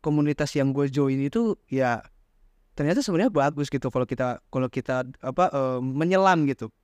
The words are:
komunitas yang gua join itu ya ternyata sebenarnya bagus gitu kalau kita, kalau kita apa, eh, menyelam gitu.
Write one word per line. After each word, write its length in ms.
komunitas 560
yang 160
gua 160
join 320
itu 380
ya 320
ternyata 320
sebenarnya 280
bagus 360
gitu 240
kalau 160
kita, 400
kalau 240
kita 320
apa, 320
eh, 300
menyelam 680
gitu. 240